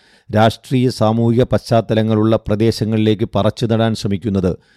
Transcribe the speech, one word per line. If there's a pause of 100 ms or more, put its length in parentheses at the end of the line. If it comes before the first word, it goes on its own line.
(300)
രാഷ്ട്രീയ
സാമൂഹിക
പശ്ചാത്തലങ്ങളുള്ള
പ്രദേശങ്ങളിലേക്ക്
പറിച്ചുനടാൻ
ശ്രമിക്കുന്നത് (260)